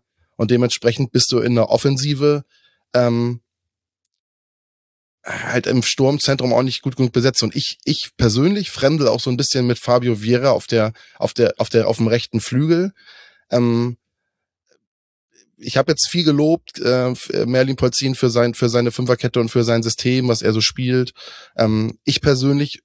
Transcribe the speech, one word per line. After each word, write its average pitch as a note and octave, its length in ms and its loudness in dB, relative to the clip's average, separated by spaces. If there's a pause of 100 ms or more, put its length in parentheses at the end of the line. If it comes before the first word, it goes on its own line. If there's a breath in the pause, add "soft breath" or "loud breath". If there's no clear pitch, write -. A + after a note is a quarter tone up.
(360)
und A2+ 160 -2
dementsprechend A#2+ 640 0
bist B2 180 0
du B2 80 2
in A#2 160 0
der A2+ 140 2
Offensive, C#3 720 0 (500)
ähm, A#2+ 460 0 (1900)
halt - 420 -6
im B2 160 0
Sturmzentrum C3+ 680 0
auch A#2+ 120 2
nicht C3 180 -4
gut C3 160 -8
genug B2+ 160 0
besetzt. B2+ 300 0
Und G#2+ 120 -4
ich, - 300 -6
ich - 320 -4
persönlich D3 540 0
fremdel C#3 360 2
auch A2+ 140 0
so - 80 -4
ein B2 80 -2
bisschen C3 280 0
mit A#2+ 140 0
Fabio B2 420 0
Vieira B2 300 2
auf B2+ 160 -2
der, A2 240 0 (240 loud breath)
auf - 180 -4
der, A#2+ 260 2
auf A2+ 100 -2
der, A2+ 180 2
auf A2 80 0
dem A2+ 120 0
rechten A#2 340 -2
Flügel. E3+ 500 0 (580 loud breath)
Ähm, A#2+ 460 0 (1600)
ich - 220 -6
hab C3+ 100 2
jetzt - 220 0
viel F3 160 0
gelobt, D3+ 560 0
äh, B2+ 300 0
f-, - 200 -8 (140)
Merlin C3 320 0
Polzin C3 380 0
für B2+ 140 2
sein, A#2+ 240 0
für B2 140 -2
seine A#2+ 240 0
Fünferkette B2 480 -2
und A2+ 80 0
für A#2+ 160 0
sein A#2 180 2
System, B2 460 -2
was A2+ 140 0
er A2 100 2
so A2 80 0
spielt. B2 540 -2 (420 loud breath)
Ähm, A2 480 0
ich - 160 -2
persönlich C#3 640 0